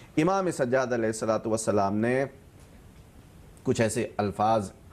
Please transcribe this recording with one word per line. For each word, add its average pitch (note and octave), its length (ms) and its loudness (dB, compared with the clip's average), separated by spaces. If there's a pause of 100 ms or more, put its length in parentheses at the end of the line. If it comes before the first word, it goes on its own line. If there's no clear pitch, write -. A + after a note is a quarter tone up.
(180)
امام F3+ 340 2
سجاد B2+ 360 0
علیہ A#2 180 0
الصلوۃ A2 400 -2
والسلام G#2 520 0
نے B2+ 280 0 (1400)
کچھ A#2+ 180 0
ایسے A2+ 260 0 (100)
الفاظ G#2 540 0 (220)